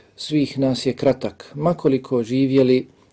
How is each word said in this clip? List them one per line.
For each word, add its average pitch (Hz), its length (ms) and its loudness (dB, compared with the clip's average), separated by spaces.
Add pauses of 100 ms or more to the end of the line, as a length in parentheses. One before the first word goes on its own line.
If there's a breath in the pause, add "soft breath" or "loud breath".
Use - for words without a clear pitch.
(160)
svih 143 440 -2
nas 131 260 0
je 127 80 0
kratak. - 600 -4
Makoliko 135 680 0
živjeli, 127 640 2 (260 soft breath)